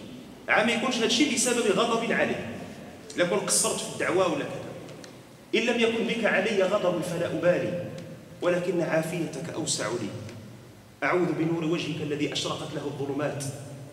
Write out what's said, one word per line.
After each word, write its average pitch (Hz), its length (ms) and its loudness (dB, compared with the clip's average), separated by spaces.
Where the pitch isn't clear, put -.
عا 175 160 6
ما 233 80 4
يكونش 233 240 0
هادشي 240 380 4
بسبب 233 320 2
غضب 226 340 2
عليه، - 340 0
لا 170 80 4
كون 196 140 2
قصرت 190 420 2
في - 120 -6
الدعوة 165 400 2
ولا 139 120 -2
كذا. - 240 -8
"إن 226 120 2
لم 233 140 2
يكن 220 260 2
بك 214 180 0
علي 190 380 4
غضب 180 400 2
فلا 165 240 -2
أبالي، 170 640 2
ولكن 175 400 2
عافيتك 147 720 0
أوسع 123 340 -2
لي. 110 200 -2
أعوذ 160 300 2
بنور 160 320 0
وجهك 156 380 -2
الذي 143 300 -2
أشرقت 151 420 -4
له 147 100 -4
الظلمات 139 600 -4